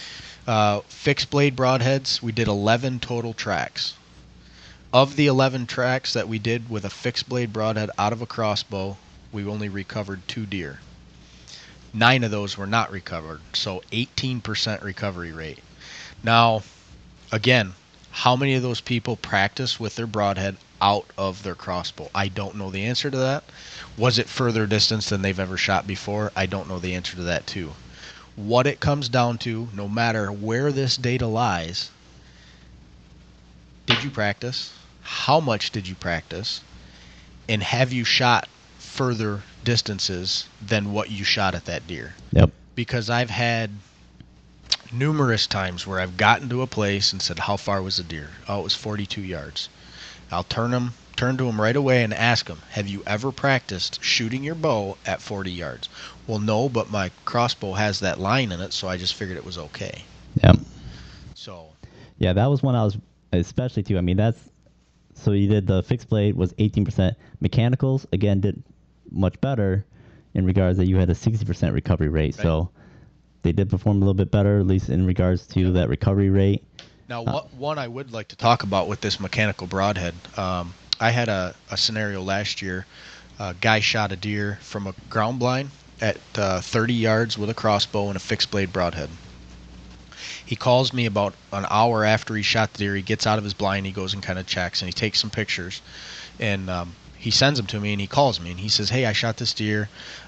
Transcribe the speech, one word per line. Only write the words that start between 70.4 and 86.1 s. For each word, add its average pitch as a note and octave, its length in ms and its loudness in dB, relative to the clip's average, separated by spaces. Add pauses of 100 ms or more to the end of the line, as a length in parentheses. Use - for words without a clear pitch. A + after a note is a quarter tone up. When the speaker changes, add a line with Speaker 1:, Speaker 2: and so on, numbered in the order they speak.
Speaker 2:
regards F#2 320 4
that F2+ 80 4
you F#2 100 4
had F2+ 140 6
a - 40 6
sixty A2 300 0
percent F2 300 0
recovery D#2 340 2
rate. D#2 280 2
Speaker 1:
Right. - 60 -10
Speaker 2:
So E2 280 2 (720)
they E2+ 100 4
did F#2+ 160 2
perform G2+ 300 2
a - 20 6
little G2 140 6
bit F#2+ 160 2
better, G#2 280 6
at F#2+ 80 4
least F#2+ 220 4
in F2 160 4
regards F2+ 440 2
to - 120 0
Speaker 1:
Yep. F#2 140 4
Speaker 2:
that F2 160 4
recovery G2 400 4
rate. G2 340 4 (440)
Speaker 1:
Now, A#2+ 180 -6
Speaker 2:
Uh, - 60 -2
Speaker 1:
what, - 220 -6
one D3 240 -4
I C3 80 -4
would B2+ 260 -10
like A2+ 160 -8
to - 80 -18
talk A#2+ 260 4
about F#2+ 260 2
with G2+ 140 -4
this G2+ 180 -2
mechanical G2 460 -2
broadhead, F#2 480 0 (240)
um, F2+ 340 -4 (260)
I A2+ 120 4
had A#2+ 180 2
a, F#2 260 -2 (160)
a G2 60 -6
scenario G#2 460 -2
last G2 400 -2
year. F#2+ 240 -6 (520)
A F#2+ 220 -6
guy A2 200 4
shot G#2 320 2
a F#2+ 40 -6
deer G2+ 460 -2
from G2+ 240 -8
a F#2+ 80 -6 (160)
ground A2+ 280 0
blind B2+ 320 0 (300)
at, G#2+ 160 2 (200)